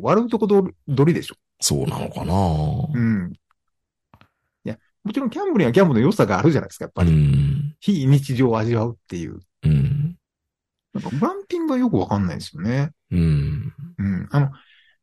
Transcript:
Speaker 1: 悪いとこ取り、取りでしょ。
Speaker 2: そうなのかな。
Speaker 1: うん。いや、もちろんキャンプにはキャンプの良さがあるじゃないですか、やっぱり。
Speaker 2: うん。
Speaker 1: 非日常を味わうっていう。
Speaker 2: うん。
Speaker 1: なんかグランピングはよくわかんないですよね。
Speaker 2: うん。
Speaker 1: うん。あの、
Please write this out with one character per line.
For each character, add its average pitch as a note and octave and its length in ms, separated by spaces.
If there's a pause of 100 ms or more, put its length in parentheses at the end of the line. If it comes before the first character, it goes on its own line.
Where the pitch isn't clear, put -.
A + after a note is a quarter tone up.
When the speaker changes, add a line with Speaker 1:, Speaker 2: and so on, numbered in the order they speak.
Speaker 1:
悪 F3 200
い A#3+ 60
と A3+ 100
こ G#3+ 100
取 G3 260 (140)
り、 C3+ 80
取 D3 180
り F2+ 40
で - 40
し - 80
ょ。 - 60 (240)
Speaker 2:
そ - 240
う - 20
な - 120
の - 120
か - 140
な。 F2 100
Speaker 1:
う G2+ 680
ん。 G#2+ 320 (1300)
い - 40
や、 A2+ 100 (260)
も G#3+ 80
ち C4+ 80
ろ C4+ 60
ん G#3+ 40
キ D#4+ 80
ャ G4+ 60
ン F#4+ 80
プ A#3+ 60
に D#3+ 60
は A#2 80
キ F#3 80
ャ G3 40
ン E3+ 40
プ C3+ 60
の G#2+ 60
良 C3+ 100
さ A#2+ 160
が F#2+ 120
あ G2+ 40
る D#3+ 80
じ C3 80
ゃ - 20
な - 60
い - 40
で - 40
す - 40
か、 E2+ 80
や - 20
っ - 40
ぱ F2+ 120
り。 E2+ 60
Speaker 2:
う D#2+ 40
ん。 C#3 640
Speaker 1:
非 D#3+ 280
日 C#3 280
常 B2 160
を A2+ 80
味 A2+ 160
わ A2+ 120
う A#2 80
っ - 20 (100)
て F#2 100
い E2+ 120
う。 - 100 (240)
Speaker 2:
う D3 60
ん。 D3 480 (800)
Speaker 1:
な G3+ 60
ん - 40
か - 60
グ D3 100
ラ D#4 120
ン G4 140
ピ F4 120
ン E4 80
グ C#4 80
は B3+ 40
よ B3 100
く E3 80
わ F2+ 120
か G#2 100
ん G2 80
な E2 60
い E2 40
で - 40
す - 160
よ D#2 60
ね。 C3 280 (220)
Speaker 2:
う F2+ 40
ん。 D#2 560 (260)
Speaker 1:
う G2+ 40
ん。 G2 300
あ C#3+ 80
の、 C#3 100 (520)